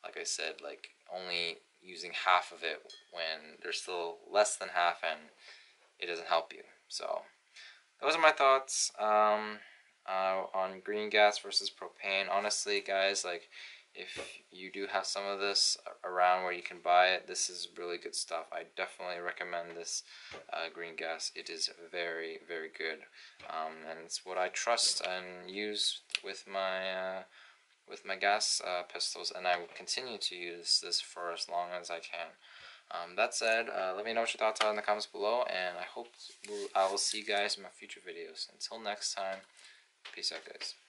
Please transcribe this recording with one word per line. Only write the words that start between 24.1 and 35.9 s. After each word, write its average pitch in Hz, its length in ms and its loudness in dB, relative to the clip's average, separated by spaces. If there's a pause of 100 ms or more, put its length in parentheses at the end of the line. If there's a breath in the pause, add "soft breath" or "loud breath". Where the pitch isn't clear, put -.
what 92 100 -4
I 90 120 2
trust - 580 2
and 90 440 -6
use 104 500 -2 (220)
with 98 240 -10
my, 95 460 -2
uh, 92 300 -4 (680 loud breath)
with 101 160 -14
my 98 120 -4
gas, 101 500 2
uh, 90 160 0
pistols, - 520 -4
and 90 120 -4
I 90 100 6
will 87 180 -6
continue 117 440 -6
to - 160 -4
use 87 460 0
this 90 200 -2
for 87 320 -6
as 85 160 -6
long 87 220 -2
as 90 180 -6
I 85 120 -6
can. 85 260 -8 (640 loud breath)
Um, 87 260 -6
that 113 180 2
said, 113 360 2
uh, 92 260 -2
let 104 80 -4
me 113 80 -2
know 113 80 2
what 117 140 0
your - 60 -6
thoughts 110 200 2
are 110 80 4
in 107 80 2
the 107 60 -4
comments 104 240 0
below, 110 380 0
and 90 340 -2
I 90 60 -6
hope 120 240 -12 (380)